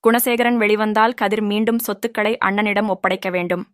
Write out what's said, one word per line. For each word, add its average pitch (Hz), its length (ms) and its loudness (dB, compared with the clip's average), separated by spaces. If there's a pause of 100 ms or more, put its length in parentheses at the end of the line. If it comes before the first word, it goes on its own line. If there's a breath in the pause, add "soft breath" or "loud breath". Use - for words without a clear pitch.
குணசேகரன் 240 500 2
வெளிவந்தால் 214 560 2
கதிர் 214 280 -2
மீண்டும் 220 380 0
சொத்துக்களை 220 580 -4
அண்ணனிடம் 208 520 0
ஒப்படைக்க 185 400 -2
வேண்டும். 180 440 -4